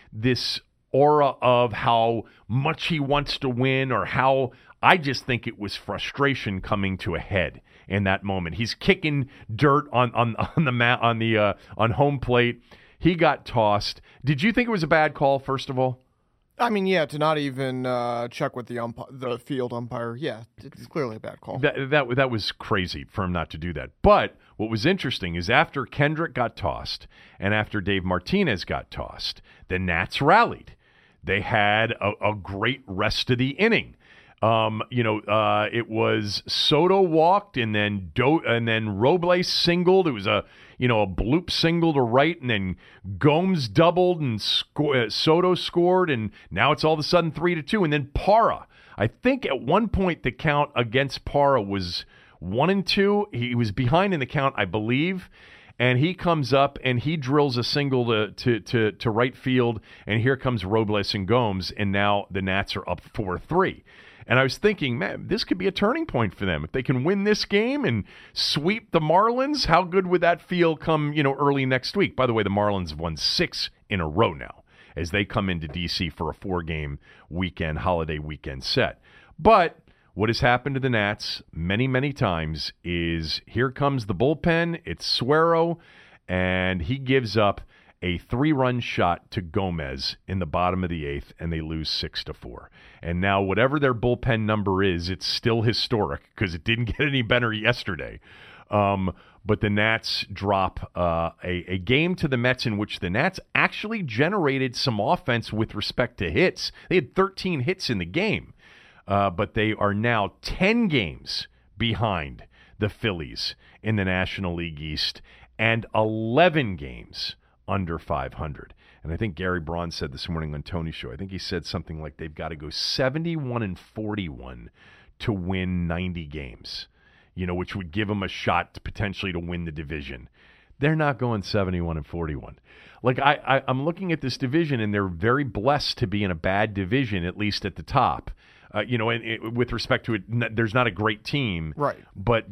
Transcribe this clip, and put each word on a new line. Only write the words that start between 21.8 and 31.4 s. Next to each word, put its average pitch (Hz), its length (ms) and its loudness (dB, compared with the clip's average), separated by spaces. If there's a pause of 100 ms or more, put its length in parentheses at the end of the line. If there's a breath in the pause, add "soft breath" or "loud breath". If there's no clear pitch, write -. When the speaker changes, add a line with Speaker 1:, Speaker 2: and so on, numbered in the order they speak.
Speaker 1:
that, 131 260 0
that 135 140 2
was 113 220 -4
crazy 87 540 -4
for - 180 -6
him 90 80 -2
not 82 180 -2
to - 80 -12
do 85 160 -6
that. 65 160 -8 (140)
But 180 320 6 (220 soft breath)
what 107 120 -2
was 113 160 0
interesting 139 480 0
is 85 160 -2
after 139 380 2
Kendrick 151 480 -2
got 120 200 -2
tossed - 520 -6 (320 loud breath)
and 101 160 0
after 107 260 -2
Dave 95 220 0
Martinez 92 640 0
got 67 260 -6
tossed, - 500 -10 (260 soft breath)
the 90 120 -2
Nats 90 420 -2
rallied. 180 540 2 (480 soft breath)
They 98 180 0